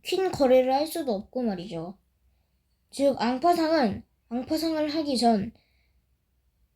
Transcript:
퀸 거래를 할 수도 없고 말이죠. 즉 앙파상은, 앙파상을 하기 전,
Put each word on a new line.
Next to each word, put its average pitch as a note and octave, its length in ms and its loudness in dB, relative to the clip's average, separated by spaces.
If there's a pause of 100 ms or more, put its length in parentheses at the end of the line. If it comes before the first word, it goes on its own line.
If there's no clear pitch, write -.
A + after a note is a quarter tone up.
퀸 F#4 300 -2
거래를 B3+ 420 4
할 D4 140 0
수도 D#4 260 -4
없고 G#3+ 300 -6
말이죠. F3+ 520 -6 (960)
즉 C#4 300 0
앙파상은, D4+ 840 2 (260)
앙파상을 D#4 680 -2
하기 C#4+ 220 -2
전, A3+ 360 2 (1200)